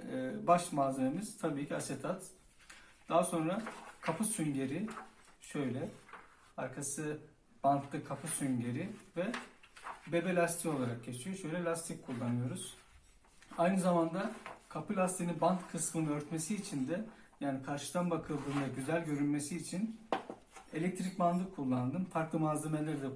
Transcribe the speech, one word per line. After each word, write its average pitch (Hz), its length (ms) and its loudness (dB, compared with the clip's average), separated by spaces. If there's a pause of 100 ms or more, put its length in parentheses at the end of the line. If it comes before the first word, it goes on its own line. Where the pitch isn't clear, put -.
(120)
e, 131 340 -4
baş 175 260 8
malzememiz 135 680 2
tabii 143 300 -2
ki - 80 -2
asetat. 156 460 -4 (880)
Daha 170 160 6
sonra 175 380 0 (380)
kapı 175 240 0
süngeri, 151 640 0 (520)
şöyle, 135 500 -2 (680)
arkası 147 600 -4 (460)
bantlı 139 400 4
kapı 139 240 -6
süngeri 131 600 0 (280)
ve 190 160 0 (800)
bebe 170 220 4
lastiği 170 400 4
olarak 120 300 -2
geçiyor. 180 320 -6
Şöyle 170 280 -4
lastik - 420 -2
kullanıyoruz. 123 680 -2 (840)
Aynı 180 220 6
zamanda 175 520 4 (360)
kapı - 280 -4
lastiğinin 175 440 2
bant 180 200 4 (120)
kısmını 160 380 0
örtmesi 160 440 -2
için 135 340 -2
de, 190 160 0 (360)
yani 135 220 -2
karşıdan 175 480 -2
bakıldığında 143 680 0
güzel 160 280 0
görünmesi 147 520 0
için 185 440 -2 (720)
elektrik 180 460 -2
bandı 180 360 2
kullandım. 131 500 0
Farklı 165 340 -2
malzemeleri 151 640 0
de 127 140 -4